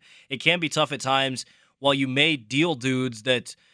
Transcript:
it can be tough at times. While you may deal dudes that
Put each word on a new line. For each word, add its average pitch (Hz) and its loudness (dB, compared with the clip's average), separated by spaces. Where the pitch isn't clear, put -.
it 135 -10
can 170 2
be 160 -4
tough 151 0
at 131 -6
times. 135 0
While 139 4
you 139 0
may 147 2
deal 139 0
dudes 127 -4
that 123 -2